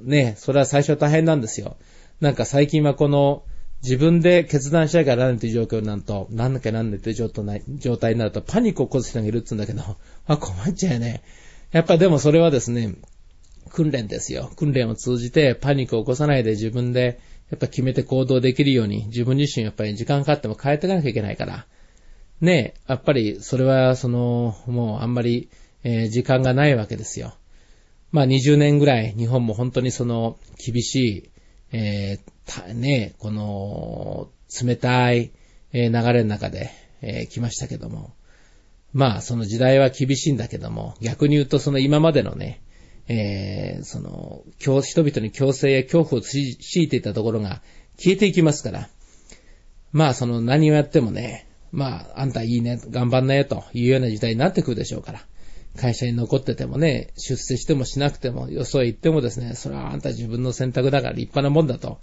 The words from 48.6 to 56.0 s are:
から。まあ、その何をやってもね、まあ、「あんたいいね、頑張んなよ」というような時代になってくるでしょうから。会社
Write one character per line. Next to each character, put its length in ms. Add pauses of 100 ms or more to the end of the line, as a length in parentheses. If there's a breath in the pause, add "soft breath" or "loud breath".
か 80
ら。 180 (1000 soft breath)
ま 180
あ、 40
そ 140
の 120
何 320
を 40
や 80
っ 60
て 120
も 100
ね、 380 (240)
ま 420
あ、 60
「あ 40
ん 60
た 120
い 120
い 60
ね、 180 (100)
頑 200
張 120
ん 60
な 80
よ」 80
と 300
い 100
う 40
よ 100
う 20
な 100
時 120
代 100
に 60
な 100
っ 60
て 80
く 100
る 40
で 100
し 100
ょ 40
う 20
か 100
ら。 140 (500 soft breath)
会 180
社 120